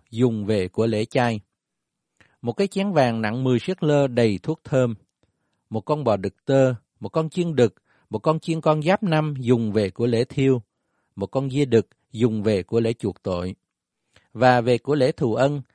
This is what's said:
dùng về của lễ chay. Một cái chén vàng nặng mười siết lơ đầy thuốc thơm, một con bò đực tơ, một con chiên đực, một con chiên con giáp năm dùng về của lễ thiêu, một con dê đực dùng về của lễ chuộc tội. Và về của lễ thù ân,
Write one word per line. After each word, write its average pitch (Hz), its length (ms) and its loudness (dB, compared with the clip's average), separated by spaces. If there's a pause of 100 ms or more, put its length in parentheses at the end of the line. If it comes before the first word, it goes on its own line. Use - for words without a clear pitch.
(120)
dùng 113 340 0
về 98 220 0
của 110 200 -2
lễ 110 180 -2
chay. 117 360 0 (1000)
Một 117 120 -4
cái 202 140 -2
chén 196 240 -4
vàng 123 300 2
nặng 113 220 -4
mười 123 160 2
siết - 240 -6
lơ 143 240 2
đầy 117 360 2
thuốc 156 200 -6
thơm, 123 320 0 (760)
một 107 120 -6
con 151 220 -2
bò 107 140 2
đực 95 280 -8
tơ, 135 280 4 (260)
một 107 100 -10
con 160 200 -2
chiên 160 260 -4
đực, 120 180 4 (360)
một 104 100 -6
con 160 200 0
chiên 160 220 -4
con 156 200 2
giáp 185 220 0
năm 156 360 0
dùng 117 320 0
về 101 180 0
của 117 160 -4
lễ 120 180 0
thiêu, 135 380 0 (540)
một 98 120 -6
con 135 220 -4
dê 139 160 0
đực 113 220 4 (240)
dùng 110 320 0
về 101 200 0
của 113 160 -2
lễ 113 140 0
chuộc - 300 -6
tội. 90 320 -4 (760)
Và 123 280 4
về 120 160 2
của 143 180 -2
lễ 139 160 2
thù 117 240 -4
ân, 139 260 0 (140)